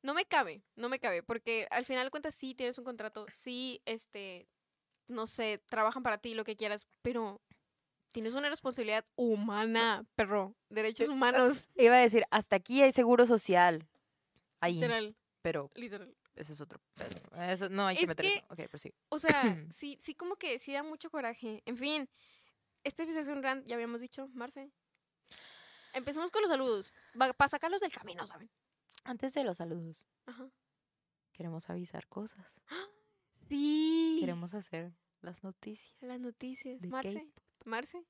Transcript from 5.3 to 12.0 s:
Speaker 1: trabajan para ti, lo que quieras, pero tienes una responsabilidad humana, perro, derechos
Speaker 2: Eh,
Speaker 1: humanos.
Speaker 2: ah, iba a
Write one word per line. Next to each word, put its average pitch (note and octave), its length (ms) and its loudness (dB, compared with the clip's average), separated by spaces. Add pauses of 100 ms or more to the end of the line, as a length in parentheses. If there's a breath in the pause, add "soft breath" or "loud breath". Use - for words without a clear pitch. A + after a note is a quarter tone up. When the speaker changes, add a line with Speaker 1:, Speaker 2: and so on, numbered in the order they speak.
Speaker 1:
trabajan A3+ 320 0
para A3 160 0
ti, A#3 160 -8
lo A3 100 -4
que G#3+ 120 -6
quieras, G#3 300 -4 (140)
pero A3+ 400 -4 (720)
tienes A3+ 220 -6
una C#4+ 160 -2
responsabilidad A3+ 560 -4 (100)
humana, A3+ 880 2 (100)
perro, G3+ 400 0 (140)
derechos A3 400 0
Speaker 2:
Eh, - 20 2
Speaker 1:
humanos. B3+ 600 6
Speaker 2:
ah, - 120 6
iba A#3+ 140 12
a B3+ 40 12